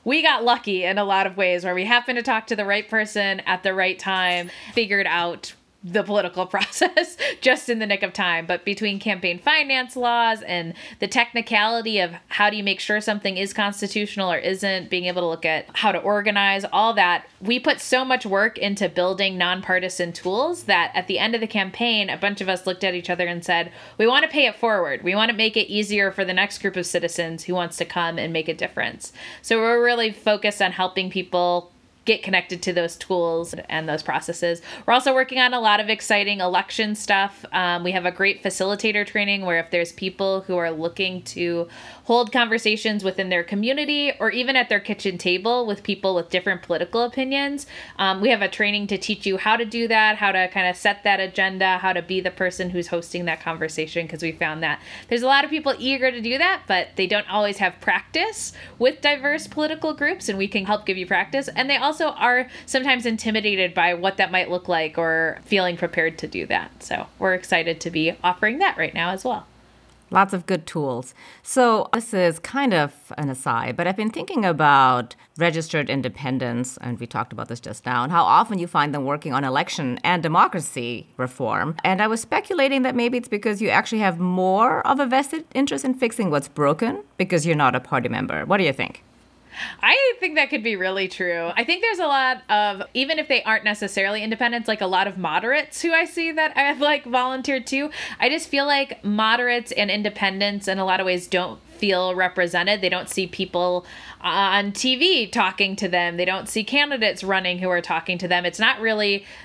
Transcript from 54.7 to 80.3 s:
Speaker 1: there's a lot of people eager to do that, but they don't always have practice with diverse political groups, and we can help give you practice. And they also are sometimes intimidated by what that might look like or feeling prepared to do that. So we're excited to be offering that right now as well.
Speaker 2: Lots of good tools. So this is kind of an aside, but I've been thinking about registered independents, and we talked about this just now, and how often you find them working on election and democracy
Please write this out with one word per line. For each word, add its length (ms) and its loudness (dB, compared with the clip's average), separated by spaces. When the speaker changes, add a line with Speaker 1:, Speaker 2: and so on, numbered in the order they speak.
Speaker 1:
there's 140 0
a 40 0
lot 180 6
of 60 -8
people 280 -2
eager 320 0
to 100 -6
do 180 -2
that, 280 2
but 300 0
they 100 0
don't 240 -2
always 280 0
have 220 0
practice 760 -2
with 240 2
diverse 440 0
political 460 -2
groups, 360 -2
and 100 -2
we 100 0
can 160 -2
help 220 0
give 100 0
you 100 -6
practice. 420 0
And 220 -2
they 60 4
also 240 0
are 480 2
sometimes 380 0
intimidated 720 0
by 200 4
what 220 0
that 160 2
might 180 0
look 180 -4
like 280 0
or 480 0
feeling 320 2
prepared 420 -2
to 80 -8
do 200 -8
that. 360 -4
So 240 -6
we're 160 2
excited 460 0
to 100 -8
be 240 0
offering 340 0
that 200 0
right 160 -4
now 160 -2
as 120 -6
well. 240 -4
Speaker 2:
Lots 200 4
of 140 -4
good 200 -2
tools. 480 -6
So 500 4
this 220 -2
is 240 4
kind 340 0
of 460 0
an 100 -2
aside, 480 -2
but 100 0
I've 120 0
been 120 -2
thinking 340 -4
about 720 4
registered 540 0
independents, 880 -4
and 180 -8
we 80 -10
talked 260 -6
about 160 -10
this 120 -10
just 240 -14
now, 180 0
and 80 -2
how 140 6
often 340 6
you 80 -2
find 280 0
them 100 -4
working 300 -2
on 100 0
election 580 -2
and 200 2
democracy 840 0